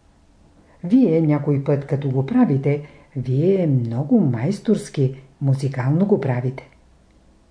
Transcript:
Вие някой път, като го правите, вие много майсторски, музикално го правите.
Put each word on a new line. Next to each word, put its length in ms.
Вие 360
някой 440
път, 220
като 240
го 160
правите, 600
вие 500
много 540
майсторски, 1000
музикално 640
го 140
правите. 500